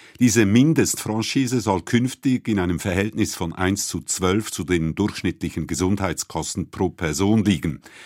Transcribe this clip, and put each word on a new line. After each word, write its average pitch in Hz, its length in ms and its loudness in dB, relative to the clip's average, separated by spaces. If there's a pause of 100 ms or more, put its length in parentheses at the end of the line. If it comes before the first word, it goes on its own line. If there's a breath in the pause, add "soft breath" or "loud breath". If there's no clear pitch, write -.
(200 loud breath)
Diese 113 280 6
Mindestfranchise 117 1120 2
soll 98 220 0
künftig 123 640 0
in 110 100 2
einem 90 220 0
Verhältnis 101 560 -2
von 82 180 -6
eins 95 340 -2
zu - 140 -6
zwölf 92 500 0
zu 95 120 -8
den 80 320 0
durchschnittlichen 87 720 -4
Gesundheitskosten 90 1040 -4
pro 92 180 -2
Person 95 560 0
liegen. 82 380 0 (220 loud breath)